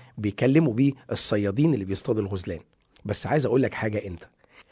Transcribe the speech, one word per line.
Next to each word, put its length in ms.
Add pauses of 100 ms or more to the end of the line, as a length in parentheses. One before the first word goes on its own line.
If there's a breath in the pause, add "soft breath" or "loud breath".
(180 soft breath)
بيكلموا 540
بيه 200 (200 soft breath)
الصيادين 640
اللي 100
بيصطادوا 380
الغزلان. 380 (440)
بس 220
عايز 200
اقولك 280
حاجة، 320
انت 180 (480 soft breath)